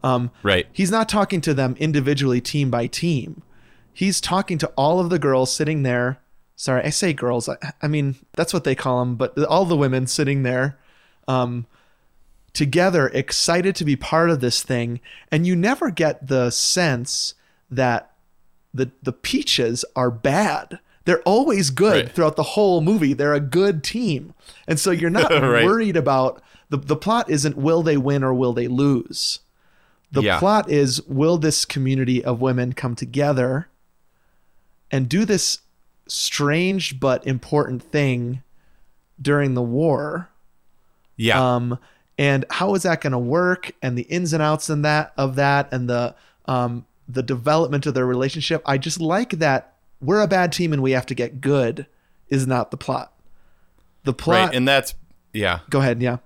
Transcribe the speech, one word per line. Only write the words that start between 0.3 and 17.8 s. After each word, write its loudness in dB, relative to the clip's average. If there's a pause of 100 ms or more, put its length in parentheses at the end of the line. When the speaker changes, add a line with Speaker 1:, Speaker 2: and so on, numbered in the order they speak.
Speaker 2:
Right. 2
Speaker 1:
he's -2
not 0
talking 0
to 0
them 0
individually, 0
team -2
by -2
team. -4 (520)
He's 0
talking -2
to -2
all 2
of 0
the 0
girls 2
sitting -2
there. 0 (360)
Sorry, -2
I -2
say 0
girls. -2
I, -6 (260)
I -2
mean, 0 (180)
that's -2
what -2
they 2
call -2
'em, -2
but -2
all 2
the 2
women 2
sitting 0
there, 0 (500)
um, -2 (880)
together, 2
excited 0
to -4
be 2
part 0
of 2
this 0
thing. -4 (320)
And 2
you 2
never 0
get -2
the 2
sense -2 (360)
that 0 (640)